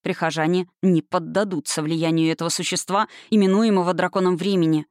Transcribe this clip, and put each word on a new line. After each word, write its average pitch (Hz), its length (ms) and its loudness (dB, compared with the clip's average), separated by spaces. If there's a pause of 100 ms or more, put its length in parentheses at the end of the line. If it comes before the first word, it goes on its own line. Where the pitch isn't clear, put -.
Прихожане 170 680 -2 (140)
не 175 200 4
поддадутся 180 800 -4
влиянию 160 500 0
этого 165 160 -4
существа, 185 600 -4 (220)
именуемого 196 640 2
драконом 180 440 0
времени 165 540 0